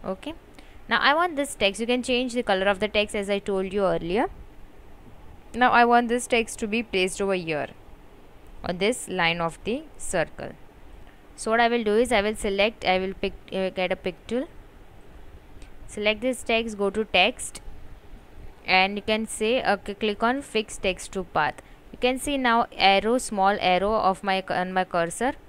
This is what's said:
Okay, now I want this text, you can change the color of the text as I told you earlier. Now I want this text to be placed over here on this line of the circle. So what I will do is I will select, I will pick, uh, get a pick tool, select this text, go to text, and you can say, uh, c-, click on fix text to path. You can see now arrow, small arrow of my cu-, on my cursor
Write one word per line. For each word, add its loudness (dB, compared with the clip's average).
Okay, -8
now 0
I 6
want 0
this -4
text, 0
you -2
can 0
change -2
the 0
color 2
of 2
the 0
text 0
as -4
I 0
told -2
you 0
earlier. 0
Now 4
I 8
want 6
this 0
text 0
to -4
be -2
placed 0
over 2
here -4
on -4
this 0
line 0
of -2
the -4
circle. -4
So -6
what 4
I 6
will 2
do 4
is 4
I 6
will 0
select, 0
I 4
will -2
pick, -4
uh, -2
get -2
a 0
pick -8
tool, -2
select 0
this 0
text, 0
go 0
to -2
text, 2
and 4
you -6
can 0
say, 0
uh, 2
c-, -8
click -2
on 2
fix -4
text -2
to -4
path. 0
You -18
can 0
see -2
now 4
arrow, 4
small 2
arrow 4
of 2
my 0
cu-, -6
on -2
my 2
cursor -2